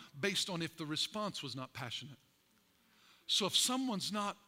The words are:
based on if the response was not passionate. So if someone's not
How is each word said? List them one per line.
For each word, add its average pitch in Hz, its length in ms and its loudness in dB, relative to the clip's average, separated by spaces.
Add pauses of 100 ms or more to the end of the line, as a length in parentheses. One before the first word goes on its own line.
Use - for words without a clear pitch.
(200)
based 202 300 2
on 170 120 0
if 160 160 -4
the 160 80 -4
response 190 560 -2
was 127 140 -6
not 131 180 -8
passionate. 127 440 -8 (1080)
So - 180 4
if - 100 2
someone's 247 560 2
not 202 260 0 (100)